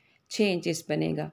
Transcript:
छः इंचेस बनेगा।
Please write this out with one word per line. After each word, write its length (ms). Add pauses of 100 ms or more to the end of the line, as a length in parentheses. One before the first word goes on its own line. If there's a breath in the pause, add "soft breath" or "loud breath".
(300 soft breath)
छः 140
इंचेस 440
बनेगा। 440